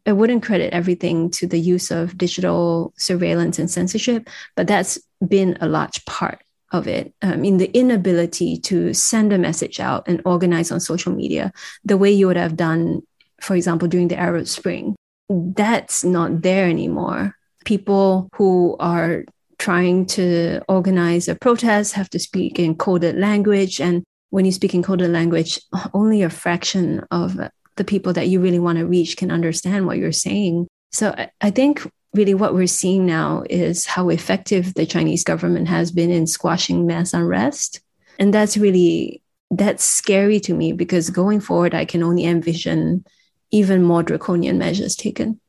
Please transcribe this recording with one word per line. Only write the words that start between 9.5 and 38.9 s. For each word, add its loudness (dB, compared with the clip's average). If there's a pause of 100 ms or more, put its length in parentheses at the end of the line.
out -4
and 0
organize 0
on -4
social -4
media -4 (340)
the 2
way 6
you 6
would 2
have -2
done, 0 (400)
for -2
example, 0
during 2
the -4
Arab -2
Spring, -6 (360)
that's -2
not 0
there 2
anymore. -4 (300)
People 2
who 4
are -2 (340)
trying 2
to 0
organize 2
a -2
protest 0
have -4
to -4
speak -4
in 2
coded 0
language. 2
And 0 (240)
when 0
you 2
speak -2
in 2
coded 0
language, 0 (360)
only 2
a 2
fraction -2
of -2 (380)
the -2
people -2
that 0
you 4
really 2
want 0
to -2
reach 0
can -2
understand 0
what -2
you're -2
saying. -2 (260)
So 0
I, -6 (140)
I 2
think 2 (280)
really 4
what 2
we're 2
seeing 0
now 0
is 0
how -2
effective 0
the -2
Chinese 0
government 0
has 0
been 2
in 2
squashing -2
mass -2
unrest. -2 (380)
And 4
that's 2
really, 2 (300)